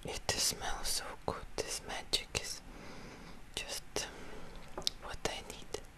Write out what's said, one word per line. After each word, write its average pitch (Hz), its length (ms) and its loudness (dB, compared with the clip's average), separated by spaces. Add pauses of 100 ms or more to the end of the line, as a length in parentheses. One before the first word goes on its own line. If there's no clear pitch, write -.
It - 260 0
smells - 560 4
so - 160 4 (220)
good. - 200 2 (100)
This - 320 2
magic - 540 2
is - 200 -2 (920)
just - 520 0 (960)
what - 220 -4
I - 160 4 (100)
needed. - 300 -4 (160)